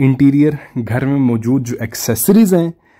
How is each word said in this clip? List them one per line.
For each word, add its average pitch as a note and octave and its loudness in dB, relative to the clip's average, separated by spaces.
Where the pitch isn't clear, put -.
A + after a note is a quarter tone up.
इंटीरियर, C#3 2
घर A#2+ -4
में C#3 -2
मौजूद A#2+ 0
जो A#2+ -8
एक्सेसरीज F#3+ 0
हैं, E3+ -2